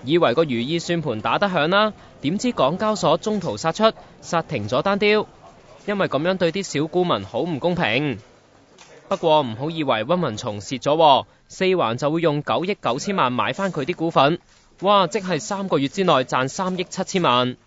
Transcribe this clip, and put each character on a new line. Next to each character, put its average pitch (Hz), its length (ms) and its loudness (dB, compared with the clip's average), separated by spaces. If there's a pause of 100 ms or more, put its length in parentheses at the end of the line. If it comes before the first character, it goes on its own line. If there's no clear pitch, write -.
以 147 120 2
為 151 160 4
個 160 100 2
如 160 60 0
意 127 300 -2
算 170 200 -2
盤 127 220 -4
打 120 180 0
得 202 80 2
響 165 220 0
啦， 208 240 2 (260)
點 160 180 -2
知 247 140 0
港 160 260 2
交 214 160 0
所 170 240 2
中 214 220 -2
途 147 160 -4
殺 160 160 -2
出， 220 220 2 (260)
殺 - 220 -4
停 110 260 -6
咗 127 140 0
單 196 180 0
雕， 208 260 2 (600)
因 208 120 -4
為 175 120 0
咁 143 200 0
樣 190 80 0
對 170 140 2
啲 196 100 -4
小 156 260 -2
股 180 180 0
民 123 180 0
好 107 160 -6
唔 165 180 -2
公 170 160 0
平。 139 440 0 (920)
不 202 80 0
過 156 260 4
唔 117 140 -6
好 135 140 -6
以 160 160 -4
為 113 180 0
溫 165 160 0
文 127 180 -2
松 104 220 -6
蝕 127 180 -8
咗 143 200 0
喎， 139 280 4 (220)
四 - 160 -6
環 165 320 0
就 143 160 -2
會 165 80 -2
用 151 240 0
九 131 220 -2
億 196 160 -4
九 120 180 0
千 196 160 -4
萬 139 160 2
買 113 220 -2
返 190 180 -4
佢 156 140 -4
啲 170 100 -4
股 165 160 -2
份。 156 280 4 (420)
哇！ 196 260 4
即 214 140 -4
係 185 180 -2
三 196 300 -6
個 165 100 0
月 139 80 0
之 190 160 -2
內 175 80 4 (140)
賺 131 240 -2
三 185 280 -4
億 180 60 -4
七 190 220 -8
千 190 160 -2
萬。 123 340 2 (120)